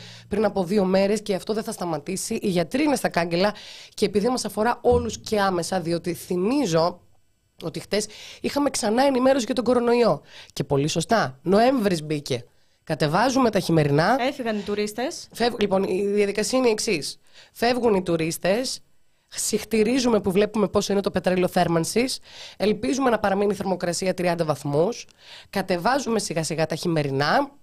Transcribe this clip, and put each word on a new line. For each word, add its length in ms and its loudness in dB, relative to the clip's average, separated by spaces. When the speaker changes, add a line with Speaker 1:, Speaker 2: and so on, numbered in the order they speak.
Speaker 1:
πριν 180 0
από 180 0
δύο 220 2
μέρες 360 2
και 140 -4
αυτό 180 -4
δεν 100 -4
θα 80 -8
σταματήσει. 720 -6
Οι 80 -2
γιατροί 340 0
είναι 120 2
στα 140 0
κάγκελα 440 0
και 120 0
επειδή 240 2
μας 160 -2
αφορά 360 0
όλους 380 2
και 220 -2
άμεσα, 400 0
διότι 320 -4
θυμίζω 840 0
ότι 160 -8
χτες 280 -4
είχαμε 280 0
ξανά 340 0
ενημέρωση 420 2
για 100 -2
τον 80 -2
κορονοϊό. 580 2
Και 100 -4
πολύ 240 0
σωστά, 540 0
Νοέμβρης 640 2
μπήκε. 420 -6
Κατεβάζουμε 640 2
τα 100 0
χειμερινά. 600 2
Speaker 2:
Έφυγαν 380 -4
οι 40 -4
τουρίστες. 680 -6
Speaker 1:
Φεύ-, 300 -2
λοιπόν, 220 2
η 240 -2
διαδικασία 520 0
είναι 80 4
η 40 4
εξής. 480 -4
Φεύγουν 420 2
οι 80 0
τουρίστες, 760 -2
συχτηρίζουμε 920 0
που 100 -2
βλέπουμε 360 2
πόσο 260 0
είναι 80 2
το 100 -2
πετρέλαιο 360 0
θέρμανσης, 720 0
ελπίζουμε 520 0
να 100 2
παραμείνει 320 0
η 40 -2
θερμοκρασία 580 -2
τριάντα 320 -2
βαθμούς, 640 -2
κατεβάζουμε 720 0
σιγά 240 -4
σιγά 220 -2
τα 100 -4
χειμερινά. 720 0